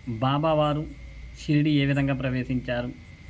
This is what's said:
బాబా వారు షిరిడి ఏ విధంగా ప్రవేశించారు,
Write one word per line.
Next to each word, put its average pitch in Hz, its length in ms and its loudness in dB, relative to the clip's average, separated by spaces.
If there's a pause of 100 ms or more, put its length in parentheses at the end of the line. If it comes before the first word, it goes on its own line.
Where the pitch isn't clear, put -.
బాబా 139 440 2
వారు 151 320 2 (560)
షిరిడి 151 300 4
ఏ 143 140 4
విధంగా 139 280 2
ప్రవేశించారు, 127 800 -2 (380)